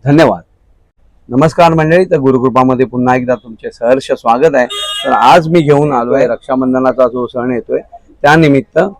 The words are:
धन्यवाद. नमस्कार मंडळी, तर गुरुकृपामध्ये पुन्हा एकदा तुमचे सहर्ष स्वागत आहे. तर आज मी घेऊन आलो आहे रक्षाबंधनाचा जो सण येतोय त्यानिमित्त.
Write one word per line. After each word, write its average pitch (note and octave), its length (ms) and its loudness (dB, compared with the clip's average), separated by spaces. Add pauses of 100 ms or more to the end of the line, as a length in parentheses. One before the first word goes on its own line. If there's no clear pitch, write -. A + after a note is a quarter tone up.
धन्यवाद. C3+ 360 2 (880)
नमस्कार D#3+ 440 2
मंडळी, E3 320 2
तर E3+ 120 -2
गुरुकृपामध्ये C3 680 0
पुन्हा B2 300 -2
एकदा B2+ 200 -2
तुमचे A2+ 360 -16
सहर्ष B2+ 400 -2
स्वागत C3 440 0
आहे. B2 100 2 (400)
तर C3 60 -2
आज C#3 360 4
मी E3 140 2
घेऊन D3 300 2
आलो A#2+ 220 -2
आहे C3 140 0
रक्षाबंधनाचा C3 800 -2
जो A#2+ 200 -4
सण B2 260 -8
येतोय - 260 -6 (420)
त्यानिमित्त. D3 580 2 (200)